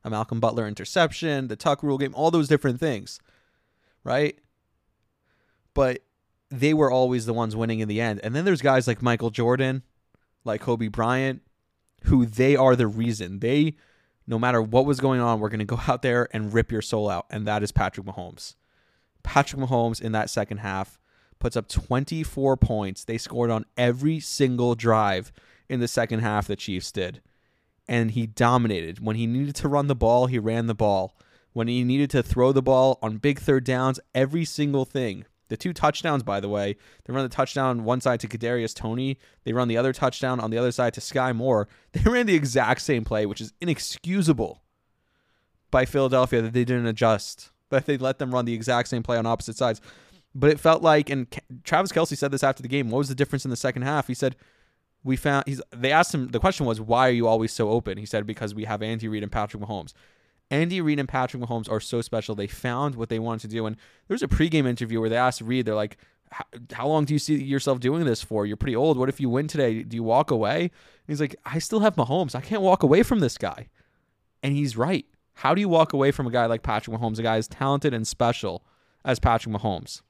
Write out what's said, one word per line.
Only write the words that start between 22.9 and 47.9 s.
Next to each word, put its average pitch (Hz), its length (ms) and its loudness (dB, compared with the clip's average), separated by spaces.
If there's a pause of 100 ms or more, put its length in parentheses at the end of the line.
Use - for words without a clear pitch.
They 113 140 -6
scored 120 320 -2
on 110 160 0 (100)
every 127 440 2
single 123 560 2
drive 110 560 2 (360)
in 127 120 -2
the 117 80 0
second 117 320 0
half, 104 260 0
the 104 100 -4
Chiefs 92 360 -8
did. 90 300 -6 (680)
And 117 240 0
he 117 140 -2
dominated. 110 800 0
When 110 120 -2
he 113 120 -2
needed 139 300 -2
to - 100 -4
run 143 200 0
the 139 80 2
ball, 120 300 4
he 127 140 -2
ran 113 260 -2
the 113 80 -2
ball. 101 420 0 (380)
When 117 140 -2
he 123 160 0
needed 135 280 2
to 127 120 2
throw 127 280 4
the 135 100 4
ball 131 400 4
on 110 160 -4
big 143 220 0
third 135 240 2
downs, 131 360 0 (160)
every 139 280 0
single 143 420 -2
thing. 113 400 -4 (240)
The 110 80 -6
two 180 160 -6
touchdowns, 151 500 0
by 101 160 -2
the 98 100 -6
way, 101 280 -2 (260)
they 120 100 -10
run 135 80 -2
the 131 80 -4
touchdown 127 540 -2
one 123 180 0
side 120 200 0
to 117 60 -8
Kadarius 117 460 -4
Toney. 127 460 -6 (240)
They 117 100 -4
run 123 140 0
the 113 100 0
other 131 160 2
touchdown 127 460 -2
on 113 100 -4
the 113 80 -2
other 123 140 2
side 120 240 0
to 101 60 -12
Sky 127 300 -2
Moore. 117 360 2 (140)
<laughs> - 100 -20
They - 180 2
ran 247 160 2
the 202 80 4
exact 127 480 2
same 120 220 0
play, 107 240 -2
which 95 120 -6
is 110 220 -14
inexcusable 160 1040 0 (1040)
by 131 160 4
Philadelphia 127 560 2
that 113 120 -4
they 123 120 2
didn't 120 220 0
adjust, 110 640 0 (180)
that 135 160 0
they 143 120 0